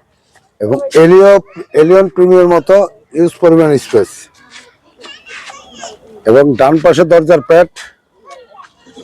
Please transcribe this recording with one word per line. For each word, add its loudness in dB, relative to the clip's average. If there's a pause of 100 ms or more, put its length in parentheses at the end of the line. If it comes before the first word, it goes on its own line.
(600)
এবং -6 (180)
এলিও, 4 (340)
এলিয়ন 0
প্রিমিয়ার 0
মতো 0 (260)
ইউজ -4 (100)
পরিমাণ 0
স্পেস। -4 (2250)
এবং 2
ডান 0
পাশে 0
দরজার 0
প্যাড, 0 (1400)